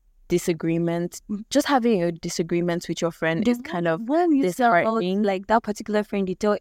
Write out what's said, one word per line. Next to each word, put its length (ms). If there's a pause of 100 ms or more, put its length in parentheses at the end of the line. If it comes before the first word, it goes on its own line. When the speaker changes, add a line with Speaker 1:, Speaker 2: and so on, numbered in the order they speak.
(280)
Speaker 1:
disagreement, 920 (300)
just 160
having 360
a 100
disagreement 760
with 140
your 100
friend 340
is 120
Speaker 2:
Then 60
Speaker 1:
kind 240
of 200
Speaker 2:
when 240
you 100 (100)
tell 180
about, 120 (180)
Speaker 1:
disheartening. 220
Speaker 2:
like, 260
that 140
particular 420
friend, 240
you 60
tell 260